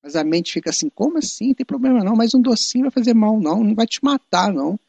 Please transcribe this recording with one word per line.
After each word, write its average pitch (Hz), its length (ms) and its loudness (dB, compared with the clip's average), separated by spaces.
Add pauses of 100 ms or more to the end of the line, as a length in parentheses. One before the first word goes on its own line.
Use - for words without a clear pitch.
Mas 143 140 -10
a 156 80 -2
mente 170 300 -2
fica 165 160 -6
assim, 156 180 -4
como 302 300 -2
assim? 269 340 -2
Tem 254 140 -2
problema 254 360 0
não, 214 140 0
mas 226 160 2
um 262 80 4
docinho 247 440 0
vai 269 60 0
fazer 240 220 0
mal 220 260 4
não, 180 240 0
não 214 120 2
vai 226 120 0
te - 160 -8
matar 208 520 0
não. 156 340 -4